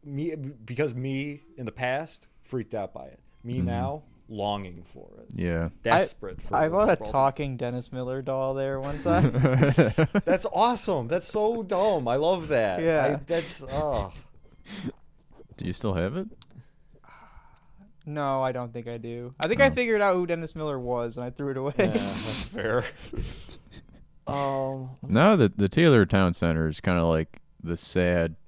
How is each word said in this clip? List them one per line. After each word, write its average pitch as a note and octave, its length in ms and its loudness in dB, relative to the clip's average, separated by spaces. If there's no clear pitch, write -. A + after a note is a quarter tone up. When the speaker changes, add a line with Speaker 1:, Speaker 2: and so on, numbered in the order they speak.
Speaker 1:
me, D3 320 -6
because C3+ 600 -6
me C3+ 480 -6
in B2+ 80 -10
the G#2+ 80 -8
past C3 540 -4
freaked B2 320 -6
out G2+ 200 -6
by C2 120 -14
it. C2+ 140 -20
Me A#2+ 160 -6
Speaker 2:
Mm-hmm. F2+ 80 0
Speaker 1:
now C3 360 -4
longing G2 540 -4
for G1+ 260 -20
it. - 160 -20
Speaker 2:
Yeah. E2+ 340 -2
Speaker 1:
Desperate A#2 580 0
for - 140 -4
Speaker 3:
I, D3+ 80 4
I - 40 4
Speaker 1:
it. - 20 2
Speaker 3:
bought G3+ 200 2
a F#3 40 6
Speaker 1:
Gibraltar. G#2+ 200 -4
Speaker 3:
talking C3+ 440 2
Dennis B2 360 -6
Miller B2+ 280 -6
doll C3+ 340 -2
there C3+ 240 -2
one C#3+ 200 -6
time. E3+ 320 4
Speaker 2:
<laughs> C3+ 920 4
Speaker 1:
That's F3 260 2
awesome. F#3+ 560 0
That's E3 200 -2
so A3 360 0
dumb. F#3 460 0
I A#2+ 80 2
love D#3+ 320 0
that. A2 320 2
Speaker 3:
Yeah. D#3+ 240 2
Speaker 1:
I, D3 200 0
that's, E3 460 -4
oh. C3+ 400 -2
Speaker 2:
Do - 100 -10
you F#2 60 -4
still G2+ 220 -4
have F#2 240 -2
it? F#3+ 100 -8
Speaker 3:
No, C#3+ 380 -2
I C3 80 0
don't B2 220 -6
think A#2+ 160 -10
I A#2 80 -8
do. A#2+ 420 -10
I D#3+ 80 0
think A3+ 140 2
I C4+ 60 6
Speaker 2:
Oh. C4 60 4
Speaker 3:
figured A3+ 280 2
out G3 140 4
who F3+ 120 0
Dennis E3 300 -4
Miller D3+ 200 -4
was, A#2+ 380 -4
and A#2+ 100 -8
I B2 40 -6
threw C#3 220 -6
it C3 60 -4
away. C3+ 200 -4
Speaker 1:
Yeah, F#3+ 100 4
that's G#2+ 580 -4
fair. A2 380 -2
Speaker 3:
<laughs> - 100 -6
Speaker 1:
Um, C3+ 640 -4
Speaker 2:
Now E3+ 300 6
that A2 200 6
the G2+ 120 4
Taylor C#3+ 360 8
Town F#2 280 4
Center D#2+ 340 2
is D#2 140 -6
kinda F2+ 240 2
like D#2+ 340 0
the E2+ 140 -4
sad F2 580 0